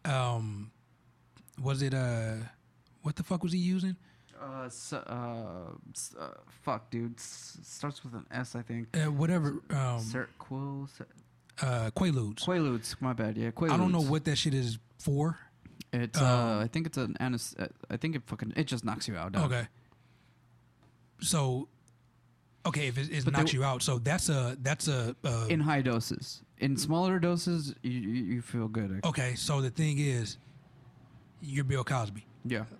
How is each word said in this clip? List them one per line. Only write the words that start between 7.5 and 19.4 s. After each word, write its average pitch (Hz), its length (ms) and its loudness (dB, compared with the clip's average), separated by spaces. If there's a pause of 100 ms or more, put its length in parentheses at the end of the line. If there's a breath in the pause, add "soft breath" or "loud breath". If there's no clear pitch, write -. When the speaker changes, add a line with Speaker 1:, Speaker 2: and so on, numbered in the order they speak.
Speaker 2:
starts - 400 -8
with 123 120 -10
an 107 160 -10
S, 123 240 -4
I 120 80 -4
think. 117 340 -4
Speaker 1:
Uh, 156 140 2
whatever, 156 580 2
um, 127 320 0
Speaker 2:
Ser-, 113 360 -4
Quil-, 139 500 -6 (100)
Ser- - 100 -12 (540)
Speaker 1:
uh, 120 300 2
Quaaludes. 131 520 0
Speaker 2:
Quaaludes, 147 580 2
my 127 120 2
bad, 110 240 0
yeah, 113 100 0 (140)
Speaker 1:
I 165 160 4
don't 180 160 4
know 175 80 4
Speaker 2:
Quaaludes. 139 80 2
Speaker 1:
what 151 160 2
that 147 120 2
shit 147 160 2
is 120 240 0 (200)
for. 151 420 2 (540)
Speaker 2:
It's, 120 280 0
uh, 135 40 8
Speaker 1:
Um, 117 380 6
Speaker 2:
I 117 40 0
think 160 180 -2
it's 160 120 -4
an 120 240 -2
anes-, 123 360 -2
uh, - 100 -2 (220)
I - 80 -2
think 160 200 -2
it 123 100 -4
fucking, 107 300 -4
it 151 100 2
just 120 160 -2
knocks 110 240 -4
you 107 80 -4
out, 85 160 -4
dog. 143 200 2